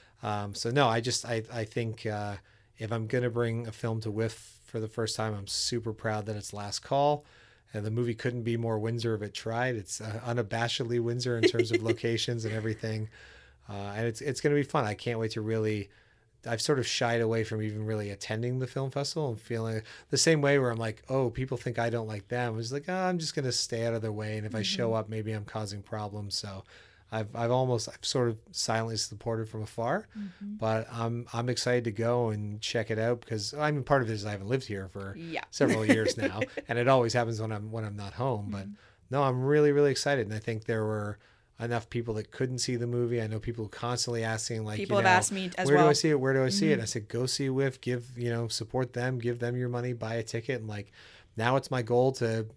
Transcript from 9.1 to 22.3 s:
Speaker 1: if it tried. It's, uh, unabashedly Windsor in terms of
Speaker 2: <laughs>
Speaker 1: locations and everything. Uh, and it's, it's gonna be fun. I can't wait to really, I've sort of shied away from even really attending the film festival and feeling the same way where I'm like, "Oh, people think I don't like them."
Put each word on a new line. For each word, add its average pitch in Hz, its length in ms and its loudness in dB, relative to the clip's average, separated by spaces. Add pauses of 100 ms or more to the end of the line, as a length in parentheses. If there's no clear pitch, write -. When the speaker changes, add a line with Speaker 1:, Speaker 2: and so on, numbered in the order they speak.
Speaker 1:
if 104 80 -4
it 101 100 -8
tried. 120 420 -2
It's, 101 260 -8
uh, 110 220 -8
unabashedly 117 800 0
Windsor 120 360 0
in 113 80 4
terms 113 260 2
of 117 120 2
Speaker 2:
<laughs> 113 80 2
Speaker 1:
locations 117 540 0
and 107 80 -2
everything. 110 560 -2 (580)
Uh, 101 280 -8
and 113 100 -2
it's, 113 160 -4
it's 135 200 -4
gonna 147 140 4
be 143 80 4
fun. 135 220 0
I 104 80 0
can't 113 260 -2
wait 113 120 0
to 113 100 -4
really, 107 480 0 (580)
I've 117 140 -2
sort 147 180 2
of 117 60 0
shied 117 360 2
away 113 220 2
from 110 200 -4
even 107 220 -4
really 107 260 -2
attending 117 480 -2
the 127 80 -2
film 135 240 -4
festival 143 380 -2
and 110 100 -4
feeling 113 420 -4 (300)
the 139 60 2
same 156 240 6
way 143 180 6
where 127 100 4
I'm 117 80 0
like, 113 320 -4
"Oh, 131 220 2
people 131 260 -2
think 120 220 -4
I 117 100 4
don't 113 180 -2
like 104 200 -8
them." 120 320 0